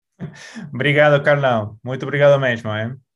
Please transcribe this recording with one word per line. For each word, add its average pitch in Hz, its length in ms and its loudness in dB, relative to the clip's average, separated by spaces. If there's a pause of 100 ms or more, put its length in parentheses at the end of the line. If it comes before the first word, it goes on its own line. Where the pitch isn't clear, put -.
(720)
Obrigado, 143 480 4
Carlão. 127 600 0
Muito 131 220 -8
obrigado 139 360 2
mesmo, 113 320 -2
hein? 113 220 -6 (220)